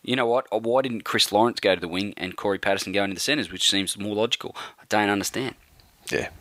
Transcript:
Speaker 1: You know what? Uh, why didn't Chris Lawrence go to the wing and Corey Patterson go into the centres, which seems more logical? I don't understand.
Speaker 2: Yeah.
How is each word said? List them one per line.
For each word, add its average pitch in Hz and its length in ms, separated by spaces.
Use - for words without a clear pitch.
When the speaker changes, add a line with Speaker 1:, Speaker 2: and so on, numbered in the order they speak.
Speaker 1:
You 123 120
know 131 100
what? 120 260
Uh, 110 80
why 117 220
didn't 120 240
Chris - 260
Lawrence 113 280
go 95 160
to 87 60
the 90 60
wing 92 300
and 92 180
Corey 98 240
Patterson 98 320
go 101 120
into 98 100
the 90 80
centres, 131 300
which - 180
seems 98 280
more 101 180
logical? - 400
I - 100
don't 104 200
understand. 104 460
Speaker 2:
Yeah. - 200